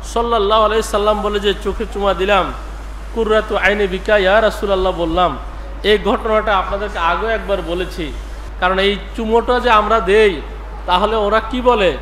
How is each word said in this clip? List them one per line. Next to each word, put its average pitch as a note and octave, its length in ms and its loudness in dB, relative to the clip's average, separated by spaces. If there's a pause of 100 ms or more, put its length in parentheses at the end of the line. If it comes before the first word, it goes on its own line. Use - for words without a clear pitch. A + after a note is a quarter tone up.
সাল্লাল্লাহু A3 600 2
আলাইহি G#3+ 180 2
সাল্লাম G#3 400 0
বলে G#3 180 -2
যে G3 140 0 (100)
চোখে G3 280 -4
চুমা G3 220 0
দিলাম, F#3 380 0 (640)
কুররাতু G#3+ 420 0
আইনি G3+ 300 2
বিকা F#3+ 320 0
ইয়া G3 220 4
রাসূলুল্লাহ G3 520 0
বললাম, E3+ 460 0 (440)
এই G#3 160 4
ঘটনাটা G#3+ 580 0
আপনাদেরকে G3 420 -4
আগেও F3 300 0
একবার G3 340 -2
বলেছি। E3+ 500 -6 (480)
কারণ F#3 180 2
এই G3+ 180 2 (200)
চুমোটা A#3 440 2
যে A#3+ 100 2
আমরা G#3+ 300 4
দেই, G3 400 4 (460)
তাহলে G#3 300 2
ওরা G#3+ 240 2
কি B3+ 200 -4
বলে? G#3+ 420 2